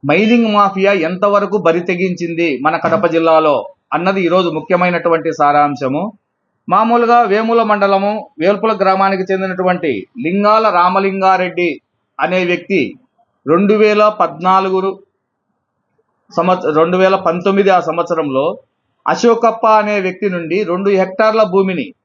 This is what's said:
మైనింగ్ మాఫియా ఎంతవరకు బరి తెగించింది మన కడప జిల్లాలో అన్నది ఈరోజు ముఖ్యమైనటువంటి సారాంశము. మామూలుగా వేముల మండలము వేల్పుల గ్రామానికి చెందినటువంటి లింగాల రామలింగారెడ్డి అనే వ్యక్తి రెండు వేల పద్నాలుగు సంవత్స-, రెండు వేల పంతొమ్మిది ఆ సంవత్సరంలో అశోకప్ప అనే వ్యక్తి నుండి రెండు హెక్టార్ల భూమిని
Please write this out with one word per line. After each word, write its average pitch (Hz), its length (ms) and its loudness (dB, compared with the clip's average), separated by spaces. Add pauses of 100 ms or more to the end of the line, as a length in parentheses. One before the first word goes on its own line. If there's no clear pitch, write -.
మైనింగ్ 220 440 2
మాఫియా 196 380 2
ఎంతవరకు 196 640 0
బరి 165 220 2
తెగించింది 170 840 -4
మన 160 160 -2
కడప 165 300 -2
జిల్లాలో 160 600 2 (240)
అన్నది 190 280 -2
ఈరోజు 175 280 0
ముఖ్యమైనటువంటి 165 840 -2
సారాంశము. 147 800 0 (560)
మామూలుగా 233 520 2
వేముల 226 420 0
మండలము 202 680 0 (100)
వేల్పుల 202 380 0
గ్రామానికి 190 540 0
చెందినటువంటి 180 760 -4 (140)
లింగాల 208 480 2
రామలింగారెడ్డి 185 1120 0 (380)
అనే 180 260 0
వ్యక్తి 175 480 -2 (540)
రెండు 190 260 2
వేల 214 360 4
పద్నాలుగు 190 880 -2 (1400)
సంవత్స-, 175 400 0
రెండు 165 200 2
వేల 190 180 4
పంతొమ్మిది 190 540 0
ఆ 185 100 4
సంవత్సరంలో 160 800 -2 (480)
అశోకప్ప 226 600 2
అనే 208 320 2
వ్యక్తి 190 300 -4
నుండి 175 340 -4
రెండు 180 260 -2
హెక్టార్ల 202 540 0
భూమిని 180 500 -2 (120)